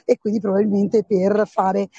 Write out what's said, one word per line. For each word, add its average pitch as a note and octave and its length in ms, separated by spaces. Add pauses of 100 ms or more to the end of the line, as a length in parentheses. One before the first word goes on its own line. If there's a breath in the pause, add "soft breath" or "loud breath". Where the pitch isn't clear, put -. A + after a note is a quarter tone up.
e - 140
quindi A3 200
probabilmente G3+ 640
per G3+ 460
fare G3 400 (100)